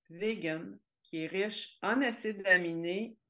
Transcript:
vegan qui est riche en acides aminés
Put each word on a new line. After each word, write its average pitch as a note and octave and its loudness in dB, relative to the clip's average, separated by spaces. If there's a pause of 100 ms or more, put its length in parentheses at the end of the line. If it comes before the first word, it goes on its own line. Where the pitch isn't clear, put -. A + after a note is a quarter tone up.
vegan F3 -2 (280)
qui D#3+ -6
est D#3+ -4
riche G#3 -4
en A#3 2
acides A3 -2
aminés F3+ 2 (140)